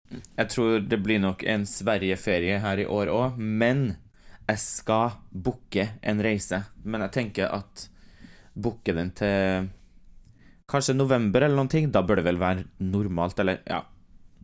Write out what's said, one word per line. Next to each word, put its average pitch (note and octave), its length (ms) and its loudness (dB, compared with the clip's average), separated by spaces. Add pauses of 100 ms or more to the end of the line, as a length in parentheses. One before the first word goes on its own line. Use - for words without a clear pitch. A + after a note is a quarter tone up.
(340)
Jeg A#2 140 -2
tror A2+ 320 2
det G2+ 180 0
blir G#2 220 2
nok F#2+ 240 -2
en G#2+ 220 0
Sverigeferie F#2+ 920 0
her G2 220 -2
i G#2 60 -2
år G2+ 200 0
også, B2 300 0
men A#2 480 0 (540)
jeg G#2+ 200 -2
skal A2+ 540 0 (140)
booke F#2+ 580 -2 (140)
en G#2 260 -2
reise. G2 400 0 (140)
Men G#2+ 260 -6
jeg G2+ 80 -6
tenker G#2 400 -2
at - 320 -8 (680)
booke G#2 440 -4
den F2+ 160 -4
til F#2+ 560 0 (1000)
kanskje C3+ 280 0
november B2+ 480 4
eller D3 120 4
noen C3+ 140 0
ting, D#3 220 2
da G2 100 4
bør F#2 160 4
det E2+ 80 2
vel F2 140 2
være F#2 240 0 (120)
normalt, F#2 640 -2
eller, F#2+ 260 0
ja. - 200 -6 (600)